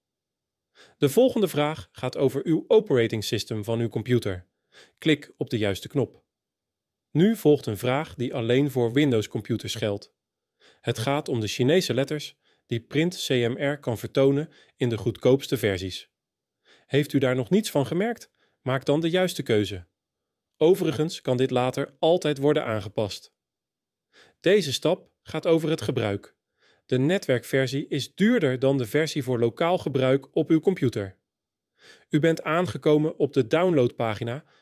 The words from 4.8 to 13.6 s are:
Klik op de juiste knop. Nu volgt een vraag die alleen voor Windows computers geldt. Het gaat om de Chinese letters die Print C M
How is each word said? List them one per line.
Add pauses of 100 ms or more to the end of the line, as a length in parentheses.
Klik
op
de
juiste
knop. (880)
Nu
volgt
een
vraag
die
alleen
voor
Windows
computers
geldt. (680)
Het
gaat
om
de
Chinese
letters (280)
die
Print
C
M